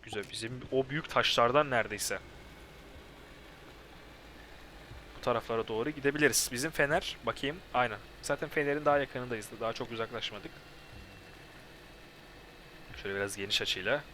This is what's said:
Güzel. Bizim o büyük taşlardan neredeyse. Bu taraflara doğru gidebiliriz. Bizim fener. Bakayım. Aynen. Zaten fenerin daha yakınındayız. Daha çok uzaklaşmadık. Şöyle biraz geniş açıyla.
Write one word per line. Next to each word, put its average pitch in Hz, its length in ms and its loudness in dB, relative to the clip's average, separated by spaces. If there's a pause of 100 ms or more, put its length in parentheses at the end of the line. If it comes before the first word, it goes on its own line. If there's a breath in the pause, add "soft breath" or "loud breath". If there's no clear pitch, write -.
Güzel. 104 300 -4
Bizim 120 280 -6 (120)
o 131 160 6
büyük 151 220 -2
taşlardan 127 600 6
neredeyse. 104 480 2 (3000)
Bu - 20 -12
taraflara 113 480 0
doğru 117 220 0
gidebiliriz. 143 640 4
Bizim 131 180 -2
fener. 151 460 2 (100)
Bakayım. 139 300 0 (180)
Aynen. 120 240 4 (240)
Zaten 143 260 0
fenerin 147 360 2
daha 143 140 8
yakınındayız. 123 500 -2 (120)
Daha 113 120 0
çok 113 200 -4
uzaklaşmadık. 113 580 -4 (2500)
Şöyle 98 120 -4
biraz 98 220 0
geniş 101 260 0
açıyla. 107 520 2